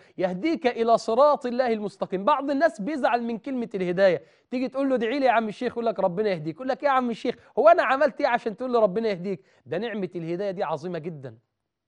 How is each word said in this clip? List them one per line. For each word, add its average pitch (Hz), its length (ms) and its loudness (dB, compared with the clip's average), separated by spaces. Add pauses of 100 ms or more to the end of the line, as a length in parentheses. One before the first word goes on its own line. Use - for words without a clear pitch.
(200)
يهديك 185 480 -2
إلى 226 320 2
صراط 262 480 2
الله 240 260 0
المستقيم. 196 520 -6
بعض 277 260 2
الناس 311 300 2
بيزعل 240 420 0
من 233 160 -4
كلمة 247 360 -6
الهداية، 180 480 2 (280)
تيجي 254 180 -2
تقول 269 200 -2
له: 262 60 0
"ادعي 240 240 0
لي 269 80 2
يا 247 40 6
عم 220 180 2
الشيخ"، 233 240 -6
يقول 233 140 -4
لك: 214 140 -2
"ربنا 190 300 0
يهديك". 160 240 -4
يقول 254 140 -8
لك: 262 140 -4
"إيه 294 60 2
يا 269 60 2
عم 254 160 2
الشيخ، 233 260 -4 (220)
هو 269 100 6
أنا 339 140 8
عملت 269 380 0
إيه 285 80 2
عشان 233 280 -2
تقول 254 160 -6
لي 233 60 4
ربنا 220 300 2
يهديك؟" 185 360 -6 (220)
ده 135 120 -6
نعمة 208 360 -6
الهداية 175 360 -4
دي 190 140 -6
عظيمة 160 340 -6
جدًا، 143 400 -12 (500)